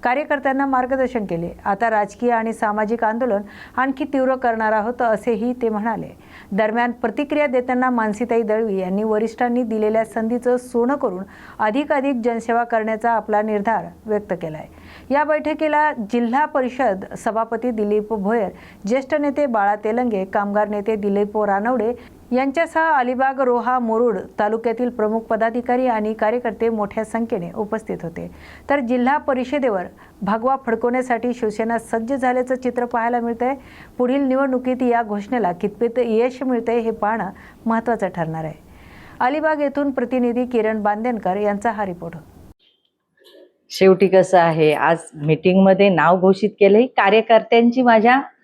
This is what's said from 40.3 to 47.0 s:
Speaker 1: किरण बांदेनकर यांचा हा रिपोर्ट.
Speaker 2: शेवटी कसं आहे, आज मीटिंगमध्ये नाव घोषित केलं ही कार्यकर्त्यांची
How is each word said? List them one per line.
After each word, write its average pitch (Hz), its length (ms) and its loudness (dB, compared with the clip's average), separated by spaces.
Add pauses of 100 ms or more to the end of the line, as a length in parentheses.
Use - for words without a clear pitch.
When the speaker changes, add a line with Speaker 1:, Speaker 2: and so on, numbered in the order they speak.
Speaker 1:
किरण 220 380 0
बांदेनकर 208 540 -2
यांचा 208 340 -2
हा 208 140 -4
रिपोर्ट. 170 300 -10 (1500)
Speaker 2:
शेवटी 190 380 6
कसं 185 320 6
आहे, 160 340 4
आज 156 240 2 (160)
मीटिंगमध्ये 185 760 4
नाव 185 300 4
घोषित 190 300 4 (100)
केलं 202 180 8
ही 254 100 6
कार्यकर्त्यांची 226 960 4